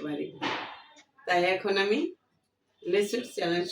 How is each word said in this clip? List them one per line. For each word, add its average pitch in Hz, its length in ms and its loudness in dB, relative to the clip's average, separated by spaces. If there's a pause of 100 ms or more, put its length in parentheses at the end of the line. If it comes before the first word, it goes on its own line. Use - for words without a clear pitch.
পারি। 147 220 -4 (1000)
তাই 175 160 2 (120)
এখন 196 200 0 (100)
আমি 214 160 4 (920)
লিচুর 208 320 2 (120)
চ্যালেঞ্জ 175 360 0